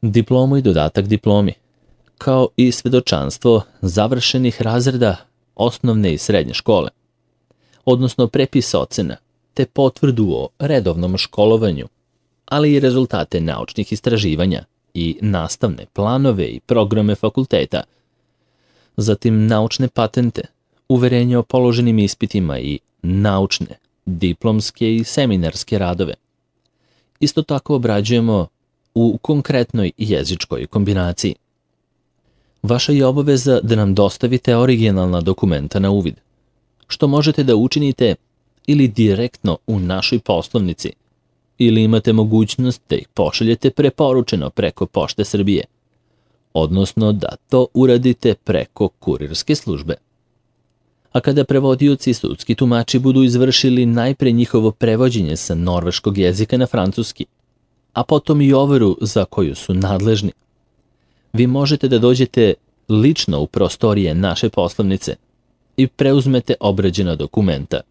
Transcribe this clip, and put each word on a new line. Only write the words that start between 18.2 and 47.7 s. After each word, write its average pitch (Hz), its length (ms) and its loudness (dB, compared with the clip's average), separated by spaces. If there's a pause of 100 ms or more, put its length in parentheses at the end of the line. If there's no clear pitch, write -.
zatim 107 500 0
naučne 113 420 0
patente, 117 540 -2 (460)
uverenje 123 500 2
o 117 40 0
položenim 120 560 2
ispitima 98 600 -2
i 69 200 -6 (240)
naučne, 98 760 -2 (280)
diplomske 107 880 -2
i 113 80 -2
seminarske 104 720 -2
radove. 90 360 -4 (1080)
Isto 151 220 -2
tako 147 320 -4
obrađujemo 110 720 0 (480)
u 113 280 2
konkretnoj 123 760 -2
jezičkoj 78 680 -4
kombinaciji. 95 680 -2 (1300)
Vaša 120 300 0
je 139 140 4
obaveza 135 540 2
da 113 160 0
nam 101 180 2
dostavite 117 600 0
originalna 107 640 2
dokumenta 85 580 -2
na 98 120 2
uvid, 98 240 0 (720)
što - 220 -4
možete 147 360 0
da 123 120 2
učinite 127 580 0 (520)
ili 143 220 2
direktno 107 800 0
u 107 120 -2
našoj 92 400 -2
poslovnici, 92 760 -2 (680)
ili 113 240 4
imate 110 300 2
mogućnost 110 760 0
da - 60 -2
ih - 180 -8
pošaljete 113 560 0
preporučeno 127 800 0
preko 92 360 -4
Pošte - 380 -4
Srbije, 98 400 -2 (880)
odnosno 95 600 0
da 104 160 -4 (200)
to 127 260 2